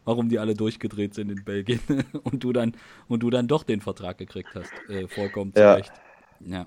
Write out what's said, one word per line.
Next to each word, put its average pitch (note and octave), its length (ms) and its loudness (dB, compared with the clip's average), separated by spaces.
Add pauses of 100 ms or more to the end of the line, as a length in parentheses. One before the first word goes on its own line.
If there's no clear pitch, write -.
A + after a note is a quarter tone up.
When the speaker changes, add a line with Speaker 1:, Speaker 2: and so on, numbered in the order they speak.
Speaker 1:
warum A#2 240 0
die A#2 120 0
alle A2 140 0
durchgedreht G#2 600 -4
sind G#2 160 -6
in G2+ 140 -10
Belgien G2+ 420 -2
<laughs> C#3 380 -4
und A#2+ 180 -4
du B2 100 0
dann, A#2 200 0 (360)
und A#2 140 -2
du A#2 80 0
dann B2 160 0
doch D3+ 160 0
den G#2+ 180 -2
Vertrag F#2 380 -10
gekriegt F#2+ 380 -14
hast, F2 160 -14 (180)
äh, F#2+ 160 -8
vollkommen G2 500 -6
Speaker 2:
Ja. G#2 180 12
Speaker 1:
zurecht. - 180 0 (520)
Ja. F2+ 220 -8